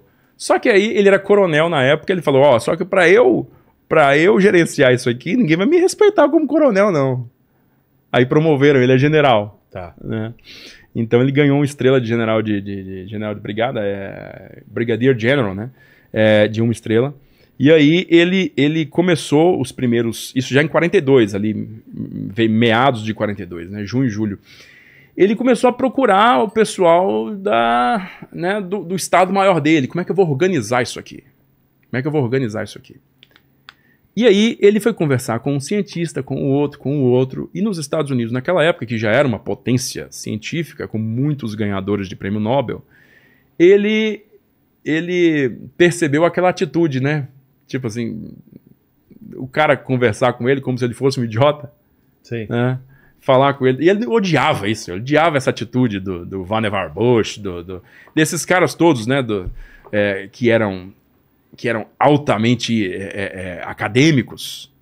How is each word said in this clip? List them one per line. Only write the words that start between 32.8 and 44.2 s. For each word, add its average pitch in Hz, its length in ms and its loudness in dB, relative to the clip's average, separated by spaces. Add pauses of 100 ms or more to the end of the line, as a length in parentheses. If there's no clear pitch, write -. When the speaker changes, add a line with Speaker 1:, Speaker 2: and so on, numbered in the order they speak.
Speaker 1:
E 226 120 2
aí 214 340 4
ele 208 180 6
foi 220 140 0
conversar 127 460 -2
com 143 160 -4
um 143 40 -4
cientista, 170 640 -6
com 135 140 -8
o 147 120 -4
outro, 139 320 0
com 143 200 -4
o 135 60 2
outro. 131 480 0
E 165 100 -6
nos 208 160 -4
Estados 151 320 -4
Unidos, 120 200 -2
naquela 147 320 -2
época, 165 220 0
que 117 100 -6
já 107 160 -2
era 139 160 4
uma 107 120 -4
potência 101 720 -4
científica, 110 760 -10
com 110 120 -8
muitos 117 560 -4
ganhadores 101 520 -4
de 101 80 -12
prêmio 101 240 -6
Nobel, 113 460 -4 (720)
ele, 208 640 2 (600)